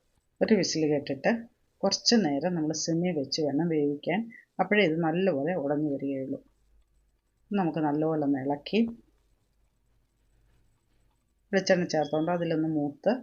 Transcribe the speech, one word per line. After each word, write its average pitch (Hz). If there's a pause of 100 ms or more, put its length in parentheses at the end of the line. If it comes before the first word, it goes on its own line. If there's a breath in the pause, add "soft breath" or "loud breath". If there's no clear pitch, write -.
(420)
ഒരു 190
വിസിൽ 156
കേട്ടിട്ട് 143 (500)
കുറച്ച് - (120)
നേരം 143
നമ്മൾ 156 (120)
സിമ്മിൽ 170
വെച്ച് 131
വേണം 147
വേവിക്കാൻ. 147 (420 loud breath)
അപ്പോഴേ 208
ഇത് 160 (100)
നല്ലപോലെ 170 (100)
ഉടഞ്ഞു 147
വരികയുള്ളൂ. 135 (1200)
നമുക്ക് 165
നല്ലപോലെ 151
ഒന്ന് 139
ഇളക്കി 143 (2750)
വെളിച്ചെണ്ണ 190 (100)
ചേർത്തുകൊണ്ട് 156
അതിലൊന്ന് 160
മൂത്ത് 147 (100)